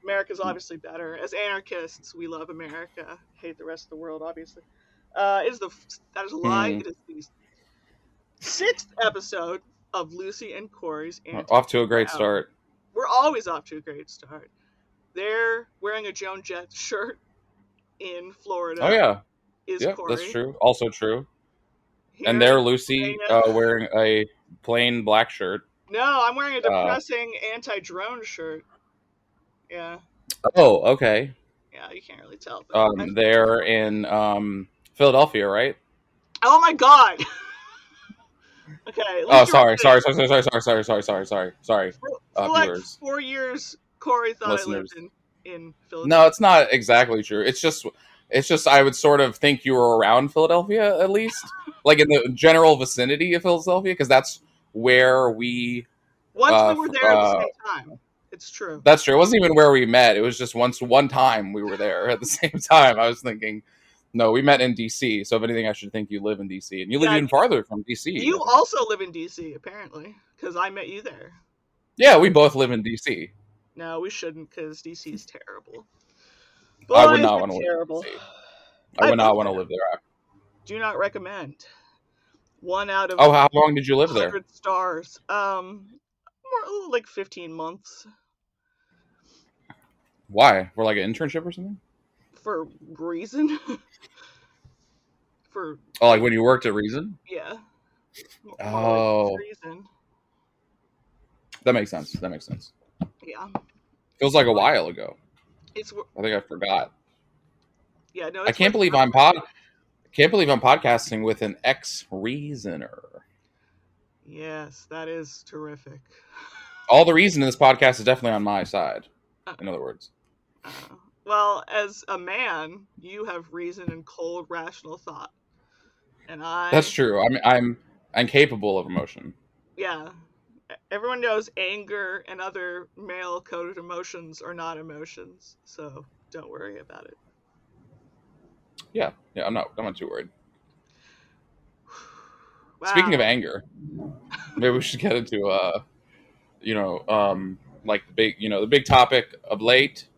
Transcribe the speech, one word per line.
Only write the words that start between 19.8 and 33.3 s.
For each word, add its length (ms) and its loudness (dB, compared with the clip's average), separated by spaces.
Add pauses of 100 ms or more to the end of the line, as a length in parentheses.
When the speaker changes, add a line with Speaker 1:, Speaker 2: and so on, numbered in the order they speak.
Speaker 2:
Yep, 140 -6
Speaker 1:
Corey. 200 -6
Speaker 2:
that's 140 -12
true. 300 -8
Also 280 2
true. 380 -6 (880)
Speaker 1:
Here 180 -6
Speaker 2:
And 100 2
there, 180 6
Speaker 1:
in 60 0
Speaker 2:
Lucy, 540 -4
Speaker 1:
Pennsylvania. 320 2
Speaker 2:
uh, 20 -2
wearing 440 -2
a 300 0 (360)
plain 400 -2
black 280 2
shirt. 320 -8 (280)
Speaker 1:
No, 100 -6 (240)
I'm 120 -2
wearing 180 -8
a 40 -6 (100)
Speaker 2:
Uh, 160 0
Speaker 1:
depressing 500 -6 (200)
anti-drone 680 -14
shirt. 400 -14 (1040)
Yeah. 280 -16 (560)
Speaker 2:
Oh, 280 6 (100)
okay. 400 0 (400)
Speaker 1:
Yeah, 180 -20
you 100 -20
can't 200 -20
really 160 -20
tell, 320 -16
but 100 -2
Speaker 2:
Um, 220 0
Speaker 1:
I 120 -8
Speaker 2:
they're 500 2